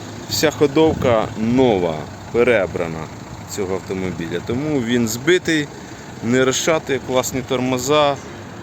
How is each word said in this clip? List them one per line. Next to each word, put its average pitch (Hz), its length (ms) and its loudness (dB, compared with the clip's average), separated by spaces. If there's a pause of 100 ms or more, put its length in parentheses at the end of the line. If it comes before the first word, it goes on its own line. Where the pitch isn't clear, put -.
(300)
Вся 151 220 2
ходовка 139 760 4 (120)
нова, 110 580 4 (360)
перебрана 90 720 2 (520)
цього 95 180 -2
автомобіля. 87 720 -4
Тому 139 340 -2
він 120 260 2
збитий, 151 600 0 (560)
не 123 220 4
розшатує, 139 600 0
класні 127 340 0
тормоза, 131 760 2 (480)